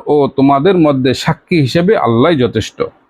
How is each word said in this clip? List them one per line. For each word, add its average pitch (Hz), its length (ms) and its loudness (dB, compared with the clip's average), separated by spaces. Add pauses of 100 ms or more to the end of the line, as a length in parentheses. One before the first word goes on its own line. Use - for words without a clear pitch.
ও 143 300 0
তোমাদের 139 420 2
মধ্যে 135 360 0
সাক্ষী - 420 -4
হিসেবে 170 420 0
আল্লাহই 123 380 0
যথেষ্ট 113 480 -4 (260)